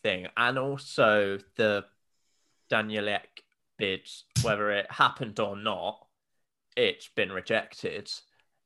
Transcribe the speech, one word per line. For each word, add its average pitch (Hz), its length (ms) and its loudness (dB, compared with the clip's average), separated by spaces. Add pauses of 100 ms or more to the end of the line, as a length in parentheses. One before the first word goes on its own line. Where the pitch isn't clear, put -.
thing 92 240 -2 (100)
and 123 220 2
also 110 800 2 (160)
the 104 300 2 (840)
Daniel 107 400 0
Ek - 320 -6 (380)
bid, 95 280 -2 (360)
whether 104 280 2
it 101 200 -2
happened 123 480 0
or 101 180 -2
not, 101 480 -6 (720)
it's 107 380 0
been 98 160 0
rejected. 98 800 -4 (540)